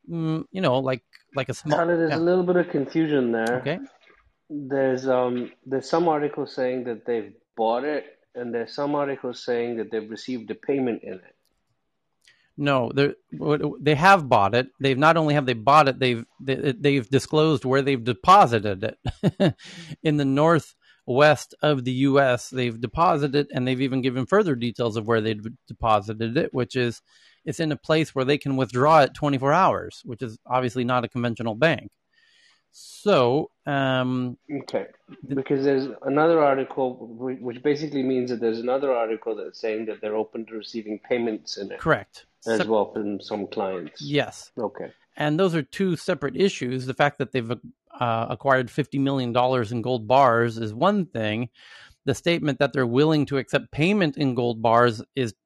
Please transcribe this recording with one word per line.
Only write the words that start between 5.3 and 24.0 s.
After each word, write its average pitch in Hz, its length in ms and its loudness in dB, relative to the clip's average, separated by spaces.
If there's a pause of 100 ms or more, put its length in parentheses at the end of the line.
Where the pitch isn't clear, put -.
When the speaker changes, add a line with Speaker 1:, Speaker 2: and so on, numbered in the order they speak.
Speaker 2:
there's 131 240 -6
some 170 180 2
articles 147 460 -2
saying 127 300 -2
that 117 240 -8
they've 107 260 -4 (240)
bought 117 260 0
it, 147 220 -4 (300)
and 120 180 -8
there's 117 220 -6
some 143 180 -4
articles 139 500 -6
saying 120 340 -4
that 104 120 -6
they've 110 180 -6
received 110 440 -10
a 104 40 -6
payment 131 460 -4
in - 120 -14
it. - 220 -20 (1200)
Speaker 1:
No, 135 360 0
they're, 139 220 2 (160)
what, 151 300 -2 (200)
they 147 140 2
have 170 340 6
bought 101 240 4
it. 127 140 2 (120)
They've, 135 180 2
not 160 200 6
only 151 160 2
have 143 140 0
they 123 60 0
bought 139 340 6
it, 135 120 -2
they've, 123 240 0 (160)
they, 135 400 -2
they've 139 300 2
disclosed 151 560 2
where 135 160 2
they've 131 200 0
deposited 117 840 4
it. - 720 -2 (240)
<laughs> 160 240 -16
In 151 140 2
the 143 60 2
northwest 143 1400 2
of 147 220 0
the 127 80 -2
U 135 280 4
S, 127 300 2
they've 123 300 -4
deposited, 143 720 0
and 127 160 -2
they've 127 140 0
even 131 200 0